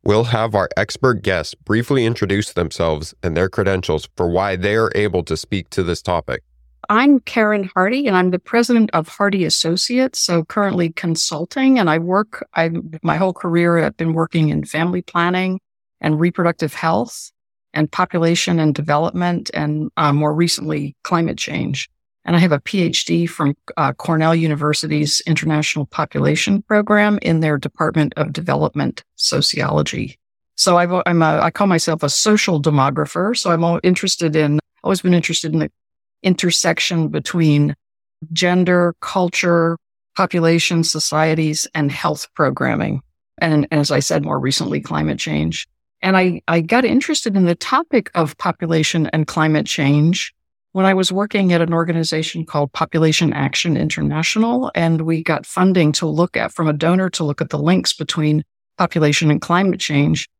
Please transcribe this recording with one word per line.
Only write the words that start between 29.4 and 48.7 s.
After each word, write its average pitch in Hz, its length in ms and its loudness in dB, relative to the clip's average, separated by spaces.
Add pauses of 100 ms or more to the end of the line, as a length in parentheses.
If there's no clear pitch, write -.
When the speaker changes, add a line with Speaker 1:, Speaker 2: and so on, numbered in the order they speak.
Speaker 2:
So 180 240 4
I've, 175 120 2 (140)
I'm 170 160 2
a, 156 200 4
I 165 100 2
call 202 160 0
myself 165 360 0
a 143 60 0
social 202 540 2
demographer. 151 760 0
So - 140 -2
I'm 165 120 2
al-, 170 200 0
interested 175 540 0
in, 151 220 2 (240)
always 190 200 0
been 185 100 4
interested 160 400 0
in 160 60 2
the 151 120 -2 (520)
intersection 170 840 0
between 147 680 2 (560)
gender, 180 680 2
culture, 170 760 0 (400)
population, 170 680 2
societies, 156 920 0
and 143 180 0
health - 420 -4
programming. 135 680 -2 (340)
And, 151 340 2
and 147 120 2
as - 80 -2
I 143 100 2
said, 151 240 -2
more 147 160 -2
recently, 139 400 -2
climate - 380 -4
change. - 500 -4 (320)
And 190 160 2
I, 180 320 2
I 170 140 2
got 233 240 2
interested 247 500 0
in 185 80 4
the 170 100 2
topic 262 600 -2
of 160 240 -2
population 165 720 0